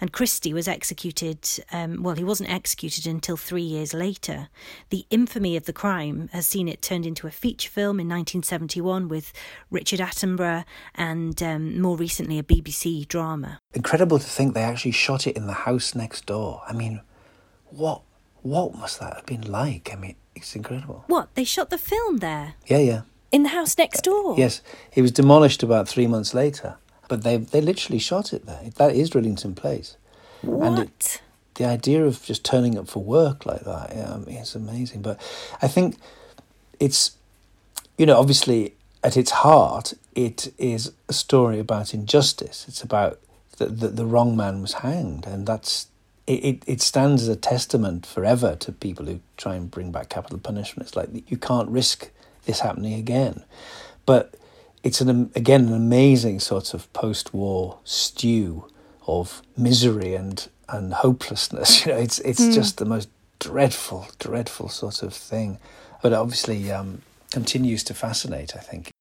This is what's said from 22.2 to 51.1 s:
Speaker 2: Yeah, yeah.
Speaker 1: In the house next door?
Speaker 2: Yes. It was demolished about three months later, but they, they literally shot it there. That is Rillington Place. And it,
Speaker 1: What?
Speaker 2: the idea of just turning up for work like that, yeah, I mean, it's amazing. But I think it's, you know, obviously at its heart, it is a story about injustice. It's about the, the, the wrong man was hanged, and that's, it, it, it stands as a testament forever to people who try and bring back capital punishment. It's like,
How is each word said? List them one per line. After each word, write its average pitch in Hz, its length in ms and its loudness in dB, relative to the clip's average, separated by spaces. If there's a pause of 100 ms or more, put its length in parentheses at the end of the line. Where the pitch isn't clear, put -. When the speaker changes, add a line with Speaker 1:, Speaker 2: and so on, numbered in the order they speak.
Speaker 2:
Yeah, 139 120 4
yeah. 117 220 4 (300)
Speaker 1:
In 285 120 6
the 285 80 4
house 330 260 -2
next - 280 2
door? 381 340 2
Speaker 2:
Yes. 127 240 2 (320)
It 135 80 6
was 123 100 6
demolished 143 500 8
about 113 240 2
three 123 200 2
months 113 280 -2
later, 139 440 -2 (300)
but 113 160 -2
they, 120 120 2
they 113 240 0
literally 151 380 -2
shot 185 340 -2
it - 140 -10
there. 101 300 -14
That 143 200 6
is 160 140 2
Rillington 107 440 -2
Place. - 440 -8 (440)
And 233 360 2
it, - 100 -2
Speaker 1:
What? - 320 -6 (360)
Speaker 2:
the 123 100 0
idea 135 400 2
of 127 180 0
just 107 200 -8
turning 120 340 2
up 82 100 -10
for 101 160 -8
work 139 400 2
like - 200 -6
that, 92 300 -10
yeah, - 200 -8
I - 20 -10
mean, 104 220 -12
it's 113 160 -12
amazing. 110 480 -8
But 107 180 -6 (400)
I 135 80 2
think 180 280 2 (840)
it's, - 320 2 (840)
you 160 100 6
know, 123 120 12
obviously 123 560 4 (300)
at 127 120 4
its 123 140 4
heart, - 640 6 (220)
it 123 440 -4
is 120 340 -2 (160)
a - 40 -4
story 120 460 4
about 107 360 -4
injustice. 139 760 2
It's - 140 -12
about 101 360 0 (400)
the, - 80 0
the, 113 220 -4
the 113 180 -4
wrong 120 300 4
man 98 260 -2
was 95 120 -6
hanged, 123 520 -4
and 98 200 -8
that's, - 420 -4 (380)
it, - 180 -2
it, 131 220 -2
it 131 140 -4
stands 135 420 4
as 113 60 0
a 110 80 2
testament 104 720 0
forever 107 500 2
to - 160 -10
people 87 340 -8
who 90 140 -8 (160)
try 95 180 -8
and 87 160 -8
bring 90 220 -10
back 76 160 -8
capital - 300 -10
punishment. - 500 -10
It's - 80 -8
like, - 120 -4 (200)